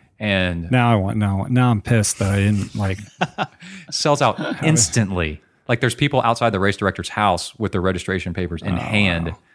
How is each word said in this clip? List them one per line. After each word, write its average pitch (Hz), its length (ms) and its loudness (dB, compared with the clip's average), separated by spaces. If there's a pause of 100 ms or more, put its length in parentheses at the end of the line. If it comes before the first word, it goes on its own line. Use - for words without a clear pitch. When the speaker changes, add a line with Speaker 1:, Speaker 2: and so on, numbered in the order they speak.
(200)
Speaker 1:
And 92 500 -2
Speaker 2:
Now 120 220 4
I 113 40 6
want, 101 220 0
now, 98 320 0
now 123 220 4
I'm 104 100 0
pissed - 380 0
that 101 140 0
I 101 60 2
didn't, 101 360 0
like, 98 240 -2 (460)
Speaker 1:
<laughs> 190 460 -18
sells 147 300 0
out 123 180 2
Speaker 2:
<laughs> - 240 -6
Speaker 1:
instantly. 98 800 0 (280)
Like, 120 100 0
there's 120 160 0
people 139 260 0
outside 117 300 2
the 98 80 -2
race 98 180 2
director's 98 320 -2
house 98 480 0
with 101 140 -4
their 92 100 -2
registration 92 520 -2
papers 85 280 -6
in 98 120 -4
Speaker 2:
Oh, 87 40 -2
Speaker 1:
hand, 87 520 0
Speaker 2:
wow. 80 100 -10 (160)